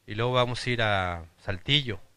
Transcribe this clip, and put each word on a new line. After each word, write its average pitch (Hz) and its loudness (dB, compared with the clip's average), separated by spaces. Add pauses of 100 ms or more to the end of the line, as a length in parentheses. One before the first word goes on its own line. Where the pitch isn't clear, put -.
Y 104 -10
luego 117 0
vamos 123 2
a 127 -2
ir 120 0
a 92 0 (140)
Saltillo, 120 -2 (180)